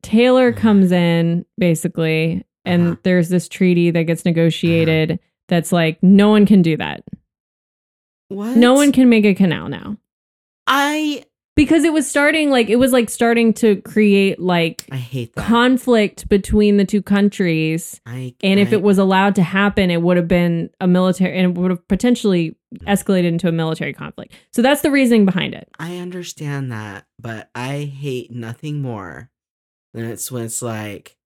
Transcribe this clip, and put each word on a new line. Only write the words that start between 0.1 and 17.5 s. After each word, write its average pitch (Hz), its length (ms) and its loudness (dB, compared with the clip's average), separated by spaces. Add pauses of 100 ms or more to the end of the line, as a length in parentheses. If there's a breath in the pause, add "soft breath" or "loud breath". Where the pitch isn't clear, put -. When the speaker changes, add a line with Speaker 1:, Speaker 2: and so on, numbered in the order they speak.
Speaker 2:
Mm. - 40 -12
Speaker 1:
comes 202 340 4
in, 170 540 0 (120)
basically, 165 840 -2 (200)
and 175 240 0
Speaker 2:
Uh-huh. 170 160 -4
Speaker 1:
there's 180 260 2
this 180 180 -2
treaty 175 440 2
that 165 120 0
gets 165 220 -4
negotiated 165 840 0
Speaker 2:
Uh-huh. 175 60 -4 (300)
Speaker 1:
that's 165 240 -2
like, 165 320 0
"No 202 260 6
one 214 160 4
can 190 160 6
do 160 160 0
that. 73 260 -10 (1300)
Speaker 2:
What? 208 280 -4
Speaker 1:
No 240 160 8
one 285 180 4
can 254 180 4
make 220 160 4
a 202 100 4
canal 160 340 0
now." - 280 -12 (680)
Speaker 2:
I 294 580 -2 (320)
Speaker 1:
Because 302 280 4
it 320 80 0
was 302 120 0
starting, 294 440 0
like, 240 200 2
it 214 60 2
was, 247 160 2
like, 240 180 2
starting 233 440 0
to 208 240 2
create, 196 640 0
like, 170 500 -2
Speaker 2:
I 135 60 -8
hate 123 380 -10
that. - 100 -8
Speaker 1:
conflict 233 840 0
between 208 480 2
the 202 80 4
two 196 180 -2
countries. 175 1040 -2